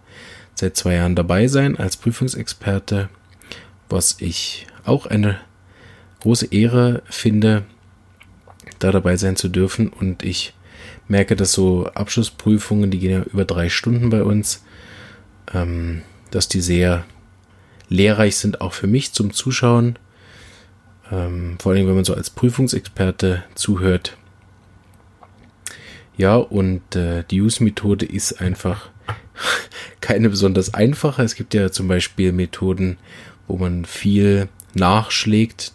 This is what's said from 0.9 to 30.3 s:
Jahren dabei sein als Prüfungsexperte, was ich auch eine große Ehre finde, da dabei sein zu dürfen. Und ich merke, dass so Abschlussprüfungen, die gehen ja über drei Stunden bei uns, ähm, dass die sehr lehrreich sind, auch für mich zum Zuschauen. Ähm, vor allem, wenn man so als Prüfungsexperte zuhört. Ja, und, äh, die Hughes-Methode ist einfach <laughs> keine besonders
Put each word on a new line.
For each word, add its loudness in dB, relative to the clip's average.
Jahren 2
dabei 2
sein 2
als -4
Prüfungsexperte, -4
was -2
ich -8
auch 0
eine 0
große 2
Ehre 2
finde, 2
da 2
dabei 2
sein 0
zu -4
dürfen. 0
Und -6
ich -6
merke, 2
dass 0
so 2
Abschlussprüfungen, 0
die -2
gehen 0
ja 2
über -2
drei -2
Stunden 0
bei 2
uns, -2
ähm, -4
dass -4
die -2
sehr 2
lehrreich 4
sind, -2
auch -6
für -6
mich 0
zum -2
Zuschauen. 0
Ähm, -6
vor 2
allem, 4
wenn 4
man 2
so 0
als -8
Prüfungsexperte 0
zuhört. 0
Ja, 4
und, 0
äh, -2
die 2
Hughes-Methode 0
ist -6
einfach -4
<laughs> -8
keine 2
besonders 0